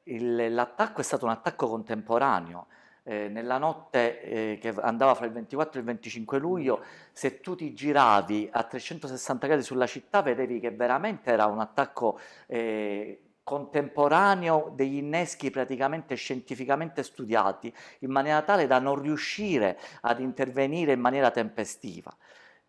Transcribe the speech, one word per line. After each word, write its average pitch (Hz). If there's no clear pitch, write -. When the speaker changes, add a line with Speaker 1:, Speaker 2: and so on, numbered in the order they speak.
Speaker 1:
il, 117
l'attacco 151
è 131
stato 131
un 117
attacco 127
contemporaneo. 110
Eh, 104
nella 117
notte, 135
eh, 110
che 113
andava 117
fra 117
il 113
ventiquattro 135
e -
il 113
venticinque 117
luglio, 147
Speaker 2:
Mm. -
Speaker 1:
se -
tu 185
ti 156
giravi 107
a 117
trecentosessanta 131
gradi 143
sulla 127
città, 143
vedevi 123
che 117
veramente 127
era 107
un 107
attacco, 110
eh, 107
contemporaneo, 151
degli 135
inneschi 147
praticamente 135
scientificamente 139
studiati, 110
in 131
maniera 147
tale 180
da 131
non 139
riuscire 143
ad 117
intervenire 135
in 123
maniera 127
tempestiva. 107